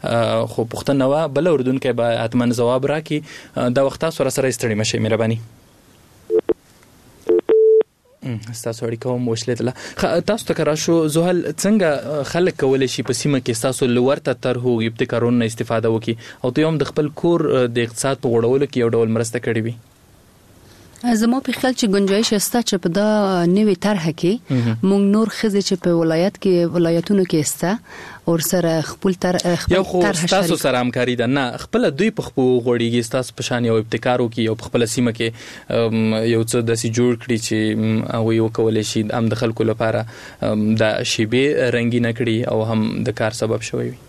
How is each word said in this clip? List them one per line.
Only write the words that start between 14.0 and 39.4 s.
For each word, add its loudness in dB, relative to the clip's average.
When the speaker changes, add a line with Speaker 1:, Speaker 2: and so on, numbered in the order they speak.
Speaker 1:
ورته 0
طرحو 0
ابتکارونو 0
نه 2
استفاده -2
وکړي -2
او 0
دوی 0
هم 0
د 0
خپل -2
کور، 0
آه، 2
د -2
اقتصاد -2
په -4
غوړولو 2
کې -4
یو 2
ډول 2
مرسته -2
کړې -2
وي؟ -4
Speaker 2:
زما 2
په -4
خیال 0
چې -2
ګنجایش 2
شته 0
چې 0
په -2
دا 2
نوې 4
طرحه 0
کې 0
Speaker 1:
مهم. 2
Speaker 2:
موږ 4
نور 4
ښځې 0
چې 0
په 0
ولایت 2
کې، 2
ولایتونو 2
کې 2
شته، -2
ور 2
سره 0
خپل -2
طر-، -2
خپل 0
Speaker 1:
یو 2
خو 0
Speaker 2:
طرحه 2
Speaker 1:
ستاسو 0
Speaker 2:
شریک. 0
Speaker 1:
سره 2
همکاري 0
ده، 0
نه، 0
خپله 0
دوی 0
په -6
خپلو 2
غوړېږي، 2
ستاسو -4
په -10
شان -2
یو 2
ابتکار 0
وکړي -2
او -2
په -14
خپله 0
سیمه 0
کې، -4
ام، 0
یو 2
څه -4
داسې 0
جوړ 2
کړي -2
چې، 0
م، 0
هغوی 2
وکولی 2
شي -2
هم 0
د 2
خلکو -2